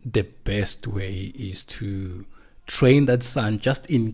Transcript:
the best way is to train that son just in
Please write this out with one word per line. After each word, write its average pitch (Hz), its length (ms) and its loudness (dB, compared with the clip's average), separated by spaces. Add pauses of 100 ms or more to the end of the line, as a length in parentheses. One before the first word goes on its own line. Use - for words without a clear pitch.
the 107 180 0
best - 640 -4
way 98 500 -6
is - 280 -8
to 98 640 -8 (420)
train 139 380 6
that 123 180 4
son 107 340 0
just - 320 -2
in 113 240 2